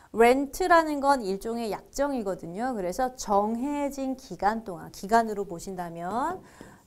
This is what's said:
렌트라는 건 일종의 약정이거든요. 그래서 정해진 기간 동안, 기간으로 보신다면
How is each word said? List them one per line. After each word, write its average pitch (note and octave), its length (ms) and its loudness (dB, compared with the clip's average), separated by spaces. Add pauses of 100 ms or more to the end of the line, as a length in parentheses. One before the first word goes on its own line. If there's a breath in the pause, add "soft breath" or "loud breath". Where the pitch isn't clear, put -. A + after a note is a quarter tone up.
(120 loud breath)
렌트라는 C#4+ 880 4
건 C#4 220 4
일종의 G#3+ 500 -4
약정이거든요. A3 1040 -4
그래서 G#3 400 -2
정해진 C4 960 0
기간 G#3+ 480 -2
동안, E3 300 -12
기간으로 G#3+ 540 2
보신다면 F3+ 1000 -6 (420 loud breath)